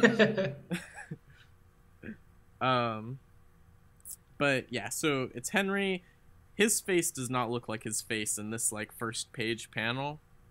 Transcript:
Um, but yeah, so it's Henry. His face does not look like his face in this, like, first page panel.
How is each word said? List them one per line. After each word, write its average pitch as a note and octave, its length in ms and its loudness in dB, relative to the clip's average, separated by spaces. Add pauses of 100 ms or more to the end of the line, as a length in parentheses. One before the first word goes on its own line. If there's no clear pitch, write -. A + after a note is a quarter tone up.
(2500)
Um, A#2+ 580 0 (1160)
but C#3 320 2
yeah, G#2+ 200 -4
so C3+ 440 0
it's - 160 -8
Henry. G3 540 0 (500)
His G#3+ 260 4
face F3 300 2
does B2+ 200 -4
not B2 200 2
look A#2+ 180 -2
like A2 160 -4
his A2 180 -4
face G#2+ 360 -2
in G#2+ 140 -6
this, A2+ 200 0
like, G#2+ 200 -6
first - 420 -6
page A2+ 380 -2
panel. C3+ 480 -2 (320)